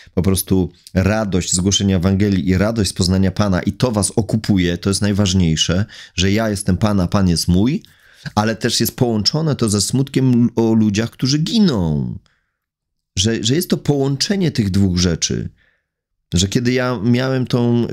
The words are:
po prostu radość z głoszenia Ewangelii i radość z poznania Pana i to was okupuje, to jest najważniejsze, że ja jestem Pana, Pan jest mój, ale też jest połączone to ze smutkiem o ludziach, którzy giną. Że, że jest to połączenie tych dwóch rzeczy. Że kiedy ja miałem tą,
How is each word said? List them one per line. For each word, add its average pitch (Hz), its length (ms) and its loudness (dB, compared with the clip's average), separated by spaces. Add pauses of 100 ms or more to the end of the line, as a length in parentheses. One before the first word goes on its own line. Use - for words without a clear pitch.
(140)
po 185 80 -2
prostu 123 500 0 (220)
radość 95 600 0
z 90 60 0
głoszenia 98 360 0
Ewangelii 95 540 2
i 92 80 2
radość 104 320 0
z - 40 -10
poznania 95 380 2
Pana 95 300 0
i 98 100 -2
to 127 200 0
was 104 200 -2
okupuje, 98 680 0
to 101 120 -4
jest 98 120 0
najważniejsze, 95 840 2 (300)
że 95 160 2
ja 110 180 0
jestem 98 280 -2
Pana, 101 300 0
Pan 98 220 2
jest 82 180 0
mój, 95 360 2 (520)
ale 110 200 0
też - 240 -2
jest 117 160 -2
połączone 127 600 0
to 113 140 -2
ze 101 120 0
smutkiem 127 760 2
o 113 180 2
ludziach, 110 360 2
którzy 139 300 -2
giną. 101 760 0 (1000)
Że, 110 280 -2
że 117 120 0
jest 180 140 -2
to 170 80 0
połączenie 143 720 -2
tych 101 180 0
dwóch 92 280 0
rzeczy. 78 520 -2 (840)
Że 90 140 2
kiedy 123 240 0
ja 127 320 0
miałem 127 440 0
tą, 120 460 0